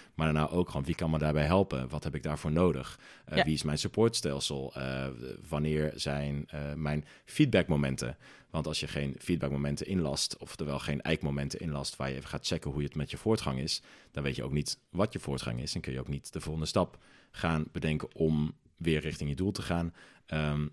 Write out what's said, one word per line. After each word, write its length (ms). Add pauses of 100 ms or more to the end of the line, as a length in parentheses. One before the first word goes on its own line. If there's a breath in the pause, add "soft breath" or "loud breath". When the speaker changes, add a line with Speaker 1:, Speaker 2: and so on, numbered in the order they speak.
(140 loud breath)
Speaker 1:
Maar 180
daarna 180
ook 180
gewoon, 160
wie 100
kan 160
me 80
daarbij 260
helpen? 440
Wat 160
heb 100
ik 80
daarvoor 300
nodig? 460 (260 loud breath)
Eh, 120
Speaker 2:
Ja. 80
Speaker 1:
wie 100
is 80
mijn 160
supportstelsel? 960
Eh, 320 (420)
wanneer 460
zijn, 540
eh, 260
mijn 300 (200 loud breath)
feedbackmomenten? 920 (340 loud breath)
Want 160
als 140
je 60
geen 320
feedbackmomenten 680
inlast, 520
oftewel 400
geen 240
eikmomenten 580
inlast 360
waar 140
je 60
even 120
gaat 180
checken 240
hoe 120
het 120
met 160
je 60
voortgang 420
is, 240 (280 loud breath)
dan 120
weet 140
je 80
ook 80
niet 260 (120)
wat 220
je 60
voortgang 420
is 140
en 60
kun 120
je 80
ook 80
niet 240
de 80
volgende 280
stap 300 (320 soft breath)
gaan 420
bedenken 420
om 380 (240)
weer 240
richting 300
je 60
doel 160
te 100
gaan. 320 (320 loud breath)
Ehm, 360 (100)